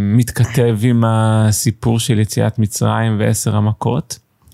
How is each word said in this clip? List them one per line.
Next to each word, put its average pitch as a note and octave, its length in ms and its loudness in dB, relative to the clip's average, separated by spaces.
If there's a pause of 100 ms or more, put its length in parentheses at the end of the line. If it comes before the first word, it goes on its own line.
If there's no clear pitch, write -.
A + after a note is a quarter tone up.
(160)
מתכתב A#2+ 680 0
עם A#2+ 240 2
הסיפור A2 920 0
של A2+ 180 0
יציאת A2 400 -2
מצרים A2 600 0
ועשר A2 380 -2
המכות. G#2+ 600 -2 (360)